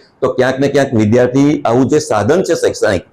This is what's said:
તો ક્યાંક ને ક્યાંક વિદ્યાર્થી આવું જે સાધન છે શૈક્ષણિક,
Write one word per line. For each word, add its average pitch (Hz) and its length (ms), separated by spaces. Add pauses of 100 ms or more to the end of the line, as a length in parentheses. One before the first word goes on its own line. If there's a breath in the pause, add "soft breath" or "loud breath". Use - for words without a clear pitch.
(220 loud breath)
તો 139 120
ક્યાંક 131 260
ને 139 80
ક્યાંક 139 260
વિદ્યાર્થી 123 720
આવું 123 200
જે 147 140
સાધન 123 420
છે 175 120
શૈક્ષણિક, 104 480 (120)